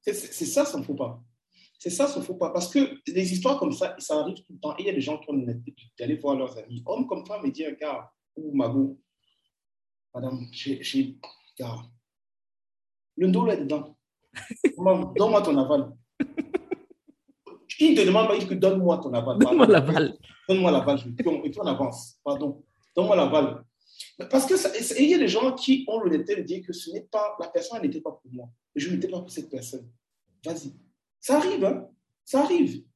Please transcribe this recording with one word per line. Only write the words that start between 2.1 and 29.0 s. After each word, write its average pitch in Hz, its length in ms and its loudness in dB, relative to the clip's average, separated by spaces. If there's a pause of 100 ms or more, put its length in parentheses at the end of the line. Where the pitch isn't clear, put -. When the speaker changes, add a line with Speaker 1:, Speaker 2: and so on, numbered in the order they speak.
Speaker 1:
faux 185 140 -10
pas. 175 160 -2
Parce 180 200 -4
que 277 260 2 (100)
les 180 260 -2
histoires - 260 0
comme 151 140 -2
ça, - 240 -4
ça 151 220 -2
arrive 165 160 -4
tout - 180 -20
le 139 60 -20
temps. - 180 -8
Et 185 60 -10
il - 20 -4
y 196 40 0
a - 40 -4
des 135 80 0
gens 151 160 -4
qui 151 120 -16
ont 143 40 -4
l'honnêteté 120 420 -4 (240)
d'aller 151 160 -2
voir 143 200 -2
leurs 127 220 -6
amis, 120 280 -14
hommes 233 220 -2
comme 165 180 -6
femmes, 208 200 -8
et 135 60 -2
dire, 147 260 -8
gars, 143 340 -8 (240)
ou 151 200 -10
Mago, 135 440 0 (1120)
madame, 123 380 -8
j'ai, 135 320 -6
j'ai, 135 340 -2 (420)
gars, 120 180 -8 (1400)
le 185 100 2
dos 190 180 4
là 214 120 2
dedans. - 400 -6 (360)
Speaker 2:
<laughs> - 440 -4
Speaker 1:
Maman, 180 400 2
donne-moi 214 240 4
ton 285 160 2
aval. 277 340 0 (2000)
Il - 60 6
te 202 100 6
demande 214 220 6
pas, 208 80 4
il - 60 0
dit - 60 -4
que - 60 -4
donne-moi 185 460 4
ton 131 140 -6
aval. 120 260 -2
Speaker 2:
Donne-moi 269 280 8
Speaker 1:
Pardon. 214 60 10
Speaker 2:
l'aval. 151 400 4 (340)
Speaker 1:
Donne-moi 185 240 4
l'aval, 139 280 2
je, 120 100 -12
puis 175 180 -2
on, 147 160 0
et 147 60 -4
puis - 120 -10
on 170 60 -4
avance. - 560 -6
Pardon. 147 400 -6 (320)
Donne-moi 196 200 4
l'aval. 135 480 2 (680)
Parce 269 160 4
que 370 120 4
ça, - 180 0
et 277 280 2
il 302 60 6
y 359 40 8
a 339 40 6
des 277 100 4
gens 240 260 2
qui - 340 2
ont 220 120 -2
l'honnêteté 175 360 0
de - 60 -6
dire 185 240 -6
que 180 80 -10
ce - 180 -12
n'est 214 100 -8 (100)
pas, 208 280 -2
la 170 80 -10
personne 226 340 -6
n'était 151 200 -4
pas 151 100 -8
pour 127 200 -20
moi. 123 180 -16 (260)
Je 147 140 -6
n'étais - 180 -2